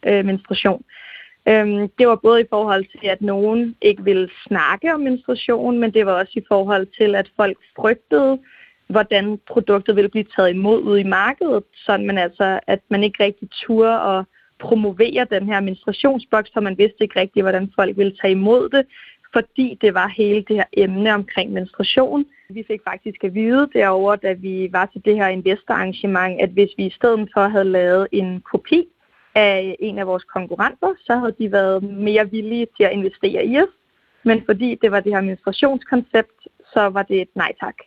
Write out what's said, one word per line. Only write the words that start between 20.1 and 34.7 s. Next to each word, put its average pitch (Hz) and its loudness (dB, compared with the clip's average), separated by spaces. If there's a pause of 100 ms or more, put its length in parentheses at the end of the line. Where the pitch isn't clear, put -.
hele 208 2
det 214 0
her 196 0
emne 202 2
omkring 196 -6
menstruation. 262 -2 (240)
Vi 208 -12
fik 214 -6
faktisk 196 -10
at 185 -4
vide 240 2
derovre, 196 2
da 202 -4
vi 185 -6
var 185 0
til 190 -16
det 214 4
her 202 0
investorarrangement, 190 -2
at 185 0
hvis 196 2
vi 196 -4
i 185 -4
stedet 220 0
for 202 2
havde 202 0
lavet 185 2
en 185 -4
kopi - 0 (460)
af 196 2
en 202 -6
af 196 -4
vores 185 -4
konkurrenter, 196 -4 (100)
så 240 0
havde 240 -2
de 208 -4
været 190 2
mere 202 -2
villige 220 -4 (100)
til 208 2
at - 2
investere 196 -2
i 247 0
os. 370 0 (500)
Men 226 2
fordi 226 -2